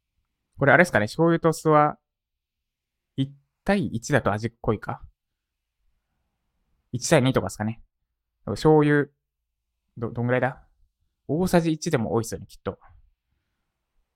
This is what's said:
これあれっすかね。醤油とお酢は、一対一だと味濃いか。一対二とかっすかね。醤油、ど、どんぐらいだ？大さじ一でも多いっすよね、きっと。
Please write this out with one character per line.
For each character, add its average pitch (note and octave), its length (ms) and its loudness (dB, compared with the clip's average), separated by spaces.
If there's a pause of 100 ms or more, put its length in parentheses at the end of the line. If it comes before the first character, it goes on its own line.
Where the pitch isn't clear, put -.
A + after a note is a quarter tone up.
(580)
こ C3+ 80 0
れ C3+ 60 6
あ B2+ 40 6
れ E3 60 6
っ - 20 0
す - 80 -4
か A2 80 2
ね。 G#2 60 0
醤 D#3+ 220 0
油 E3 120 0
と E3+ 80 0
お D#3+ 60 2
酢 - 160 -2
は、 D3+ 280 2 (1160)
一 C3+ 160 -4 (320)
対 G3 220 0
一 - 260 -8
だ C3 80 4
と G#2+ 100 0
味 G#2 200 -4
濃 - 240 -4
い G2+ 40 -6
か。 - 240 -12 (1900)
一 - 160 -6
対 D3+ 140 4
二 C3 100 2
と B2 80 0
か G2 60 -2
っ F#2+ 40 -8
す - 60 -14
か G#2+ 80 -6
ね。 A2 180 -8 (600)
醤 D#3 380 2
油、 D3 260 0 (880)
ど、 A#2 140 -8
ど A#2 120 -8
ん A#2+ 40 -2
ぐ B2 60 -2
ら B2+ 60 2
い - 40 -2
だ？ B2+ 260 -4 (580)
大 E3 200 -2
さ F3 160 2
じ E3 100 0
一 D#3 180 -6
で D#3 60 0
も G#2 160 -4
多 A2+ 80 0
い A2 40 -4
っ - 20 -12
す - 80 -12
よ G2 60 -10
ね、 G2+ 60 -18
き - 120 -20
っ - 40 -20
と。 - 160 -8 (1400)